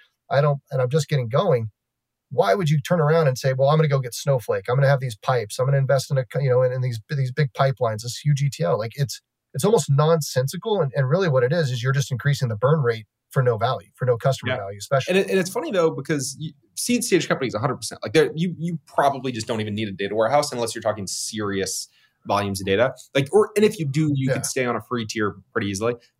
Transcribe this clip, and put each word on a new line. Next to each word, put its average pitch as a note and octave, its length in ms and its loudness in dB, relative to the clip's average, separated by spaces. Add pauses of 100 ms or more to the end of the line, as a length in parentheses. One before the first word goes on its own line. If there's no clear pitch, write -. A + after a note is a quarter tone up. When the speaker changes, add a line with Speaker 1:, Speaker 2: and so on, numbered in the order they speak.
(300)
Speaker 1:
I C3 100 2
don't, C#3+ 200 2 (100)
and C#3 120 -2
I'm B2+ 80 0
just D3 180 0
getting B2+ 200 -2
going, C3 420 2 (600)
why F#3+ 240 2
would F#3 160 2
you D3+ 100 4
turn F3 200 0
around D#3 280 4
and B2+ 100 -2
say, C3+ 160 0
"Well, C3+ 160 2
I'm D#3 80 4
gonna D#3 100 4
go C#3 120 2
get B2 140 -8
Snowflake. A#2+ 540 -2
I'm B2 80 2
gonna C#3 120 4
have C#3 120 4
these B2+ 160 -6
pipes. A#2 420 -2
I'm B2+ 80 0
gonna C#3 120 2
invest C3+ 320 0
in C#3 80 0
a C3 80 -2
co-, - 140 -4
you C#3 100 2
know, B2 120 4
in, B2+ 100 2
in B2+ 100 -4
these, A#2+ 180 -4 (100)
these C3+ 220 -2
big C#3+ 220 0
pipelines, B2 480 0
this A#2+ 160 -8
huge D3 240 0
E C#3+ 80 0
T E3 140 -4
L"? - 140 2
Like, G#2+ 180 -6
it's, C#3 260 -4 (340)
it's C3+ 80 -6
almost G3+ 260 4
nonsensical. D#3 920 2
And, C#3 120 -2
and C#3 140 0
really F3+ 200 2
what C3+ 140 4
it C3 100 2
is, D#3+ 200 0
is A#2+ 100 -6
you're C3 100 0
just C3+ 200 -2
increasing C3 360 -2
the G#2+ 80 -4
burn D3 240 2
rate A#2 260 -2 (240)
for C#3 120 0
no A#2+ 160 2
value, A#2+ 380 -4
for - 80 -6
no B2 120 2
customer C3 360 -2
Speaker 2:
Yeah. B2+ 60 -2
Speaker 1:
value, G2+ 200 -10
especially. - 380 0
Speaker 2:
And F#3+ 100 4
it, F#3+ 40 -6
and G3 100 2
it's F3+ 100 -2
funny D4 220 -4
though, E3+ 180 4
because C#3+ 480 -4
you, D#3+ 140 -10 (240)
seed - 260 0
stage E3 240 2
companies, B2+ 280 -2
a G#2 40 -2
hundred A2+ 180 -2
percent, - 280 -12
like, G#2+ 80 -6
they're, D3 240 6
you, E3 220 -2
you E3 280 -6
probably C3+ 460 0
just A2 160 -6
don't A2+ 120 -2
even G#2+ 140 -4
need G#2+ 140 -4
a G2 40 -10
data G2 220 -4
warehouse C3+ 380 2
unless A#2 220 -4
you're A2+ 80 -10
talking G#2 240 -2
serious G2 840 -6 (380)
volumes G2+ 340 -2
of F#2 60 -6
data. A2 280 2 (200)
Like, C#3 180 0
or, G3+ 240 4
and G#3 80 4
if G#3 160 2
you D#3+ 60 -2
do, D3 280 0
you C3 140 -2
Speaker 1:
Yeah. B2+ 60 2
Speaker 2:
could - 120 -6
stay C3 200 -2
on A#2 100 -2
a A2 60 -4
free A#2+ 240 -6
tier G#2+ 300 -2 (160)
pretty G#2+ 160 -2
easily. G#2 260 -2 (260)